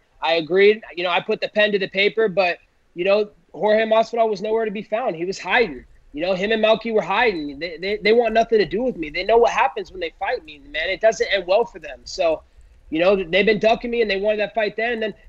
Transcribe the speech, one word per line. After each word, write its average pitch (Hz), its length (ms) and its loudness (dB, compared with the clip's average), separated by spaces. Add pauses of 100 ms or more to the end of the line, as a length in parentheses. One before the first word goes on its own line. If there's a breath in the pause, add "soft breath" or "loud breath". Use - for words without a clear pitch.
(220)
I 160 140 0
agreed. 190 460 4 (140)
You 175 80 -4
know, 180 60 -2
I 180 100 0
put 214 220 -4
the 175 80 -4
pen 208 240 2
to 196 60 0
the 185 80 -2
paper, 202 400 0
but, 175 320 0 (360)
you 175 80 -4
know, 202 260 2 (240)
Jorge 214 300 2
Masvidal 220 460 2
was 190 120 -4
nowhere 220 240 -2
to 208 60 -4
be 208 120 -8
found. 220 320 -4
He 165 100 -6
was 185 120 -6
hiding. 185 480 -2 (280)
You 147 80 -8
know, 185 120 0
him 196 180 -2
and 220 120 0
Malky 220 300 2
were 208 80 2
hiding. 170 580 -2
They, 165 180 -10
they, 196 200 -6
they 208 160 2
want 226 200 4
nothing 226 260 2
to 185 60 2
do 185 180 -4
with 233 140 -4
me. 156 120 -8
They 170 140 -6
know 220 140 4
what 233 140 6
happens 214 400 -2
when 185 100 -14
they 160 180 -8
fight 202 240 -6
me, 151 160 -20 (100)
man. 160 200 -6
It 185 100 -6
doesn't 220 320 2
end 185 160 -2
well 214 160 4
for 190 160 -10
them. 139 240 -16
So, 165 400 -2 (460)
you 156 100 -4
know, 190 160 4
they've 190 300 0
been 214 140 2
ducking 226 300 0
me, 233 120 0
and 208 100 0
they 196 80 -2
wanted 214 200 0
that 202 140 -4
fight 214 220 -4
then. 233 180 -4
And 220 80 -6
then 214 120 -4 (160 soft breath)